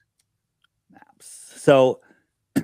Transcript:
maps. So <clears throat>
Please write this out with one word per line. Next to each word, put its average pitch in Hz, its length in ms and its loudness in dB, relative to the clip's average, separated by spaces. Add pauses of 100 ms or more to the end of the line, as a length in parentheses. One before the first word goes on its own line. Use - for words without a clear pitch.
(920)
maps. - 640 -20
So 131 460 0 (260)
<clears throat> - 260 -20 (100)